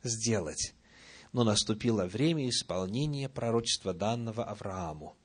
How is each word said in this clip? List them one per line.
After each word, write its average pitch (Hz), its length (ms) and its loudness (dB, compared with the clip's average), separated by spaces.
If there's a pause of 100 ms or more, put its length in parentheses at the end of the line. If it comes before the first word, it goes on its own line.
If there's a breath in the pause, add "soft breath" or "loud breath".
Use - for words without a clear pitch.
сделать. 110 720 0 (580 loud breath)
Но 123 140 4
наступило 107 600 4
время 135 440 0
исполнения 123 800 -2
пророчества, 117 640 0
данного 113 500 -2
Аврааму. 92 800 -8